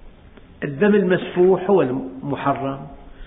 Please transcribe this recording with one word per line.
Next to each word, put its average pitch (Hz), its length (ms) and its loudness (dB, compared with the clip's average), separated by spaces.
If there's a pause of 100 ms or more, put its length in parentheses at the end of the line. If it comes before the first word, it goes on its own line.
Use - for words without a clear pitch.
(640)
الدم 156 320 2
المسفوح 185 720 2
هو 185 120 4
المحرم، 135 1040 -4 (400)